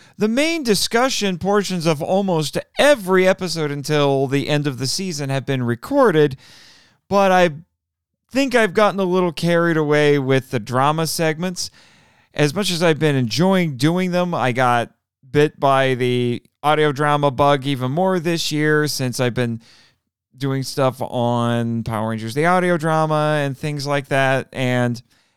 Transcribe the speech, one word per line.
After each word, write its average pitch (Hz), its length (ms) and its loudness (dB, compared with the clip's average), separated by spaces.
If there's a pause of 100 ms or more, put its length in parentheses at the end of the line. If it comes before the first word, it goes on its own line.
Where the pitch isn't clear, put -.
(180)
the 208 100 0
main 302 360 0
discussion 220 760 0
portions 185 480 -2
of 156 160 0
almost 180 560 -2 (200)
every 190 500 2
episode 165 440 -2
until 143 560 0
the 135 220 -2
end 147 180 0
of 127 120 -4
the 135 80 -4
season 151 420 -6
have 135 160 -4
been 131 180 -2
recorded, 156 720 2 (720)
but 196 240 2
I 180 200 4 (800)
think 262 220 0
I've 220 200 2
gotten 196 260 2
a 190 60 0
little 180 260 0
carried 170 460 2
away 147 420 4
with 131 320 0
the 127 80 -2
drama 143 480 0
segments. 165 640 -4 (600)
As 147 200 0
much 185 180 -4
as 170 120 -2
I've 160 160 2
been 151 160 0
enjoying 147 600 0
doing 175 340 0
them, 175 220 0
I 127 180 0
got 120 420 2 (360)
bit 147 300 2
by 135 340 2
the 123 500 -2 (180)
audio 151 300 2
drama 147 400 0
bug 143 340 2
even 127 260 -4
more 185 280 0
this 165 320 -4
year 151 360 0
since 131 320 -4
I've 123 160 0
been 117 260 -2 (760)
doing 135 280 -4
stuff 131 380 -2
on 120 840 -2
Power 110 260 -4
Rangers, 113 240 -8
the 151 140 0
audio 180 300 2
drama, 156 680 0
and 135 140 -4
things 147 300 -8
like 143 200 -4
that, 135 440 0
and 123 500 -2 (360)